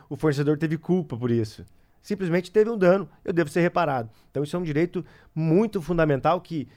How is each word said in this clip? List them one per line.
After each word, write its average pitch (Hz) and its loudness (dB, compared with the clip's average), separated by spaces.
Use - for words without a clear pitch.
o 147 -10
fornecedor 147 0
teve 156 -4
culpa 175 -2
por 120 -4
isso. 110 -2
Simplesmente 185 -4
teve 214 4
um 233 -4
dano, 185 4
eu 185 -6
devo 165 0
ser 180 0
reparado." 156 0
Então, 143 -4
isso 147 -6
é - -2
um 180 -4
direito 165 -2
muito 175 2
fundamental 156 0
que 156 -8